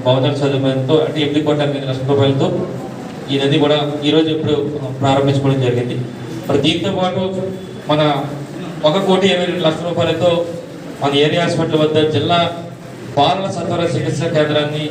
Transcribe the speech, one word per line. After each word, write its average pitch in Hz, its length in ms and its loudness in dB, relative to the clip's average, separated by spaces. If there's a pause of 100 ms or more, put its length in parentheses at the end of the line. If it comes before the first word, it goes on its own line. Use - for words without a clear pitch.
భవనాల 135 380 2
సదుపాయంతో 135 540 2 (100)
అంటే - 180 -4
ఎనిమిది 147 240 0
కోట్ల 147 180 2
ఎనభై 139 140 -2
ఐదు 131 100 -6
లక్షల 131 220 -4
రూపాయలతో 139 360 2 (840)
ఇదన్నీ 139 300 2
కూడా 147 140 4 (300)
ఈరోజు 156 280 4
ఇప్పుడు 151 180 0 (480)
ప్రారంభించుకోవడం 135 640 2
జరిగింది. 123 300 0 (520)
మరి 143 180 2
దీంతో 170 340 0
పాటు 185 220 0 (680)
మన 151 120 4 (880)
ఒక 202 80 2 (100)
కోటి 190 240 4
ఇరవై 175 180 0
రెండు 160 180 -2
లక్షల 156 220 -2
రూపాయలతో 165 400 2 (720)
మన 139 100 0 (140)
ఏరియా 170 200 2
హాస్పిటల్ 156 380 0
వద్ద 151 220 4 (100)
జిల్లా 165 240 2 (760)
బాలల 180 300 2 (100)
సత్వర 170 240 -2 (140)
చికిత్సా 160 320 -2 (100)
కేంద్రాన్ని 151 540 0